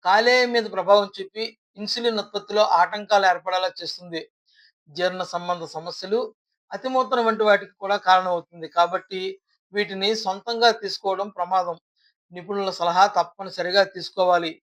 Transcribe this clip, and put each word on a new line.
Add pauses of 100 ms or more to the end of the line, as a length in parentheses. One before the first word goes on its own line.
కాలేయం
మీద
ప్రభావం
చూపి (340)
ఇన్సులిన్
ఉత్పత్తిలో (160)
ఆటంకాలు
ఏర్పడేలా (100)
చేస్తుంది. (720)
జీర్ణ (100)
సంబంధ (120)
సమస్యలు, (520)
అతిమూత్రం
వంటి
వాటికి
కూడా (100)
కారణమవుతుంది. (100)
కాబట్టి (520)
వీటిని (160)
సొంతంగా
తీసుకోవడం
ప్రమాదం. (540)
నిపుణుల
సలహా (120)
తప్పనిసరిగా
తీసుకోవాలి. (120)